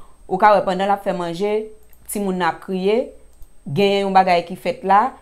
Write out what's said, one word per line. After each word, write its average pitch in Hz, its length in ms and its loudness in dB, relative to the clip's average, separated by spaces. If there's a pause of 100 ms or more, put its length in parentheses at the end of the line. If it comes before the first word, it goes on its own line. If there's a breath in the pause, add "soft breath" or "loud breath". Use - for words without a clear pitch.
(260 loud breath)
ou 185 140 -4
ka 214 120 6
wè 190 140 4
pandan 190 240 0
l 202 60 2
ap 202 100 -8
fè 190 100 -2
manje, 175 380 -4 (560)
timoun 196 260 -4
n 180 140 -2
ap - 160 -6
kriye, 190 320 0 (640)
gen 196 380 0
yon 196 100 -2
bagay 185 320 4
ki 185 140 -12
fèt - 260 -6
la, 208 380 4